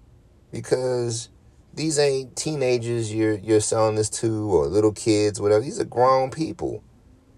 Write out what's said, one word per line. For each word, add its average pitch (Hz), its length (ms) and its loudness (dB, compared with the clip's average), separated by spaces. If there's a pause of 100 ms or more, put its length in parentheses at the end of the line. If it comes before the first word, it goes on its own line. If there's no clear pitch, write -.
(520)
because 120 800 -2 (460)
these 147 240 -2
ain't 135 360 0
teenagers 120 800 -2
you're, 110 240 0
you're 107 220 4
selling 110 360 0
this 107 140 0
to 107 400 -2
or 78 160 4
little 104 260 2
kids, 104 480 0
whatever. 107 240 2
These 151 160 -8
are - 60 -2
grown 131 460 2
people, 76 520 -6 (540)